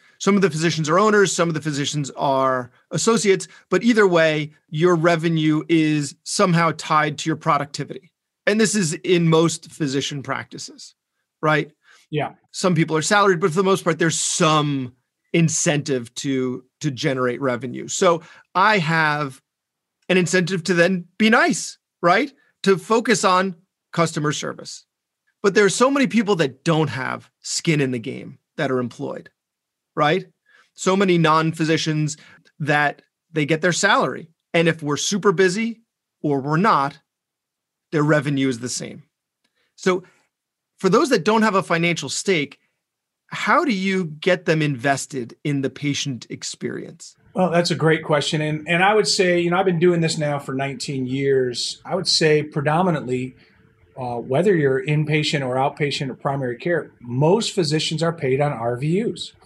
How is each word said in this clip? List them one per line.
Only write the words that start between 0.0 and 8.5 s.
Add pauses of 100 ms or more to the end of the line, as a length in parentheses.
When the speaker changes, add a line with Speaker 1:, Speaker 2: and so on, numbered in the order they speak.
Speaker 1:
some
of
the
physicians
are
owners,
some
of
the
physicians
are (200)
associates, (220)
but
either
way, (180)
your
revenue
is (100)
somehow
tied
to
your
productivity. (340)
And